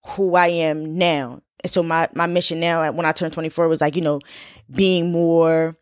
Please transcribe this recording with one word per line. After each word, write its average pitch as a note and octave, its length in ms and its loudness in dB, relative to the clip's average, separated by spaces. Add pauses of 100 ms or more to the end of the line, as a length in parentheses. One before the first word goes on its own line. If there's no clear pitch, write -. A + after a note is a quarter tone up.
who F#3 300 -2
I F3 140 4
am D#3+ 500 -2
now. C#3+ 420 -2 (220)
And E3+ 80 -2
so F3 120 2
my, E3 320 0
my E3+ 120 0
mission F3 320 0
now, E3 320 0
when E3 160 -2
I D#3+ 60 2
turned D#3+ 200 -4
twenty-four, E3 360 -2
was, D#3+ 120 0
like, D3+ 140 0
you F3 80 -2
know, D3 180 0 (480)
being F3 440 0
more E3 680 2